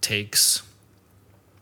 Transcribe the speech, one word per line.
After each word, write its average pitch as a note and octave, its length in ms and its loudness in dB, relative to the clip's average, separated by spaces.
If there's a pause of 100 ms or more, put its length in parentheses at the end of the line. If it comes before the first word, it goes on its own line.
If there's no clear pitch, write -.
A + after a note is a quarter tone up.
takes. - 600 0 (1000)